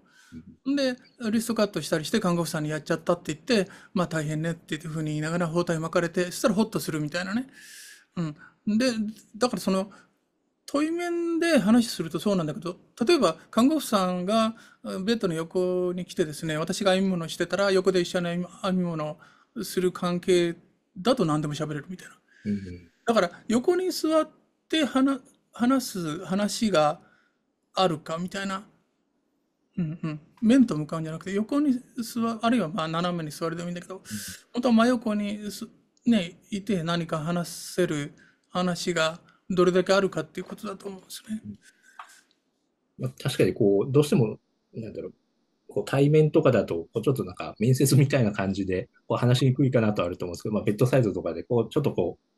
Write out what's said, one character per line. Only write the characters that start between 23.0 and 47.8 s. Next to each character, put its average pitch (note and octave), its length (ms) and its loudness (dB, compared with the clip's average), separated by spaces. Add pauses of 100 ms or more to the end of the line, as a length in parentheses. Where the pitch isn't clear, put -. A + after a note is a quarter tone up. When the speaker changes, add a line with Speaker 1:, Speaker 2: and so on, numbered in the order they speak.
Speaker 2:
だ A#3 80 2
か G#3+ 80 4
ら F3 100 0 (160)
横 B3+ 280 2
に F#4 160 -2
座 D#4 280 0
っ D#4 100 -2 (380)
て D#4 160 0
話、 C4 380 0 (300)
話 B3+ 320 2
す E3+ 420 -6
話 G3+ 460 0
が D3+ 280 4 (760)
あ F#3+ 120 4
る D#3 120 -2
か D#3+ 180 -8
み F3+ 120 -8
た G3 120 -8
い G3 60 -6
な。 F#3+ 160 -6 (1120)
う F#3+ 40 -2
ん E3 200 -6
う D#3+ 60 -4
ん。 D3+ 120 -8 (220)
面 A#3+ 240 6
と F3+ 100 -2
向 D3+ 120 -4
か E3 100 -6
う D#3+ 40 -6
ん - 20 -6
じ D#3 60 -8
ゃ D#3 40 -10
な D#3+ 60 -10
く - 60 -14
て、 F#3+ 80 -6
横 A3 260 0
に D4 140 4
座-、 A3+ 680 -6
あ A#3 80 2
る B3 80 2
い - 20 2
は D#3+ 100 -2
ま D#3+ 160 -4
あ - 20 -4
斜 F3 280 -2
め E3 80 -4
に D3+ 60 -8
座 E3 180 -6
る E3 80 -6
で F3 60 -8
も F3 80 -8
い - 20 -6
い - 20 -6
ん - 20 -10
だ F3 60 -10
け - 60 -16
ど、 F#3+ 100 -12
Speaker 1:
う - 20 -16
ん。 - 20 -20 (520)
Speaker 2:
本 B3 100 -4
当 C4 60 4
は A3+ 40 4
真 A3+ 140 8
横 A#3 260 0
に G#3 380 -6
す-、 - 160 -12 (400)
ね、 F#3 320 2 (100)
い G3 140 -6
て F#3 180 -2
何 E3+ 240 -2
か D#3+ 140 -4
話 E3+ 300 -2
せ - 360 -2
る D3 280 -4 (360)
話 F3+ 460 -2
が D#3+ 240 0 (300)
ど F3 160 4
れ F3+ 60 4
だ F3+ 120 4
け F#3+ 100 2
あ G3 80 4
る F#3 80 2
か E3 120 -6
っ D#3 40 -6
て - 140 -14
い F#3 40 -6
う - 20 -20
こ - 100 -16
と G#3 120 -14
だ G3 80 -10
と G3 120 -12
思 F#3+ 100 -12
う F#3 40 -20
ん - 20 -20
で - 60 -20
す - 200 -16
ね。 A3 160 -8
Speaker 1:
う - 20 -16
ん。 G3+ 120 -14 (1400)
ま C3 100 -6
あ、 - 20 -14 (100)
確 - 160 -4
か C#3+ 60 6
に F#2 100 2
こ G2+ 340 2
う、 C3+ 40 -4
ど C#3+ 100 6
う - 20 8
し D3 60 -4
て A3 60 2
も、 A2+ 220 2 (360)
な A2+ 160 -12
ん - 40 -14
だ E2 80 -12
ろ F2+ 80 -10
う、 - 40 -20 (540)
こ - 140 -6
う - 40 -4
対 C#3+ 240 2
面 D#3 220 6
と E3 120 4
か C3+ 80 6
だ G2+ 140 4
と、 E2 280 -4
こ A2+ 60 -2
う - 20 -4
ち C#3+ 80 0
ょ C3 40 4
っ - 20 -4
と G#2 80 -2
な F#2 100 -12
ん - 20 -20
か E2 240 -10
面 B2+ 160 4
接 C#3 200 4